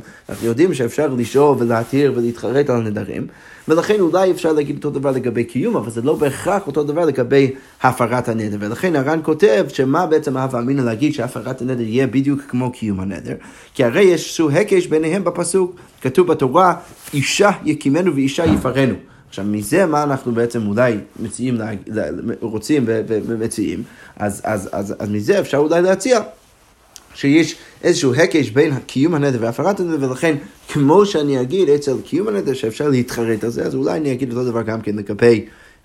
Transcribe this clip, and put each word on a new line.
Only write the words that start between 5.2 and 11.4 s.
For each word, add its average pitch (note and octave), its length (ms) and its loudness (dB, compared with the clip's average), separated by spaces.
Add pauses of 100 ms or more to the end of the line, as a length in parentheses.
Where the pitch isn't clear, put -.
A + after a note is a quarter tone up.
קיום, E3+ 320 -2
אבל A#2 140 -4
זה A2+ 120 -6
לא D3+ 120 2
בהכרח E3 520 -2
אותו D3+ 180 -2
דבר D3 200 0
לגבי C#3 460 2 (320)
הפרת A#2+ 460 0
הנדר. G#2+ 320 -2
ולכן A#2 360 -2
הר"ן D3+ 260 0
כותב F#3+ 460 4
שמה C#3+ 380 0
בעצם D3+ 300 0
ההווה B2+ 240 -2
אמינא C3+ 220 -2
להגיד A#2+ 320 0
שהפרת B2 480 -8